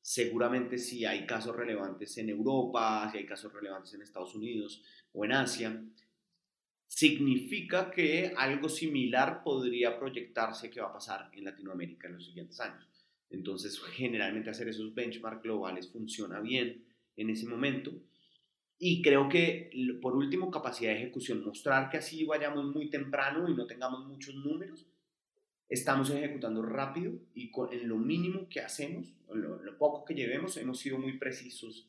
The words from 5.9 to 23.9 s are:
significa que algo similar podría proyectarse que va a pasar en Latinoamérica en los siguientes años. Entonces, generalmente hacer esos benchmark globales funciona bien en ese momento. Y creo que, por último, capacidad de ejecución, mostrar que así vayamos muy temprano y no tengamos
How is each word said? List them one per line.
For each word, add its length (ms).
significa 1040
que 440
algo 320
similar 760
podría 520
proyectarse 720
que 120
va 80
a 60
pasar 380
en 120
Latinoamérica 640
en 60
los 120
siguientes 320
años. 300
Entonces, 480
generalmente 580
hacer 160
esos 260
benchmark 520
globales 480
funciona 480
bien 440
en 160
ese 160
momento. 460
Y 260
creo 260
que, 420
por 140
último, 340
capacidad 400
de 60
ejecución, 480
mostrar 460
que 80
así 260
vayamos 500
muy 160
temprano 580
y 60
no 140
tengamos 400